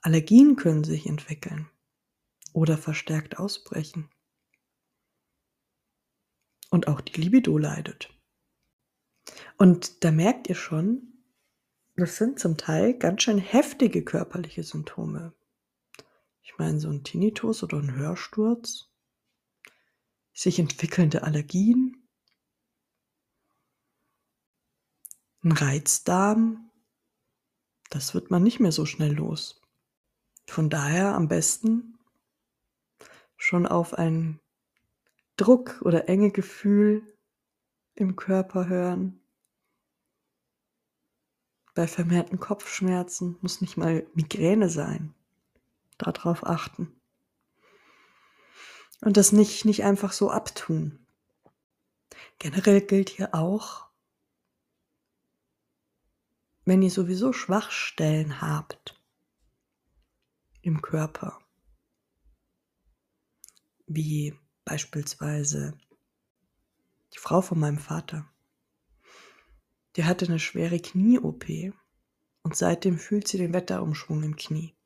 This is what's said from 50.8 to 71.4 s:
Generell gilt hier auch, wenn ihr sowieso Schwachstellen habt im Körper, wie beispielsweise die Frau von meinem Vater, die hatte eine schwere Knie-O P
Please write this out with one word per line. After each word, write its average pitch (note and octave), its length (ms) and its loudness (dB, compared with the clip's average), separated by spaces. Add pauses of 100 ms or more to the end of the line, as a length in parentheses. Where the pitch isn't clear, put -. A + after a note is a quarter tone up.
Generell F#3+ 440 4
gilt G3 260 2
hier - 260 -8
auch, F3+ 520 -4 (2750)
wenn F#3 180 6
ihr F#3 80 4
sowieso F#3 420 -2
Schwachstellen D#3 1080 -4
habt - 600 -8 (1600)
im D#3 200 -2
Körper, - 600 -8 (2500)
wie D3+ 520 -6 (260)
beispielsweise D3 1120 -6 (1400)
die - 40 -20
Frau F3+ 240 0
von F3 160 -2
meinem D3 200 -2
Vater, D#3 500 -12 (1700)
die E3+ 80 0
hatte F3+ 220 0
eine E3 120 0
schwere E3+ 420 -4
Knie-O G3 520 2
P D#3+ 400 -10 (720)